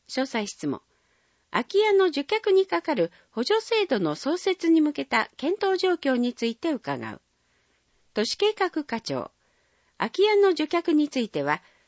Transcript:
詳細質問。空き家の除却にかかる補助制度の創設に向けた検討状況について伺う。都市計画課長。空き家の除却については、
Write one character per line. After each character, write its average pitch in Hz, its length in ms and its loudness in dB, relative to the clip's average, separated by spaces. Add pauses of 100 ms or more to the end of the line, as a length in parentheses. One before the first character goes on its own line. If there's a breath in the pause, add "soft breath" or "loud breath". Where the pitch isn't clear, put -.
詳 262 160 -2
細 226 220 -4
質 - 200 -8
問。 127 140 -4 (720)
空 240 140 -2
き 392 140 0
家 427 120 4
の 381 200 4
除 285 120 -4
却 427 280 -2
に 381 140 4
か 339 160 -2
か 320 140 -2
る 175 160 0 (200 soft breath)
補 226 120 -4
助 440 180 0
制 440 240 0
度 247 140 0
の 156 160 0
創 302 220 -2
設 359 320 -2
に 320 120 6
向 302 120 2
け 269 120 -6
た - 320 0
検 349 260 -2
討 381 160 2
状 370 140 2
況 277 220 0
に 240 180 0
つ - 120 -6
い 233 100 -2
て 330 160 -4
伺 123 420 -6
う。 - 80 -18 (920)
都 208 120 -2
市 - 120 -8
計 415 160 2
画 339 300 -2
課 226 180 -8
長。 - 300 -6 (640)
空 - 120 -2
き - 140 0
家 427 120 4
の 403 180 6
除 311 120 -2
却 339 260 -2
に 302 180 2
つ 262 100 -4
い 226 100 -2
て 147 140 -4
は、 147 180 0 (260 soft breath)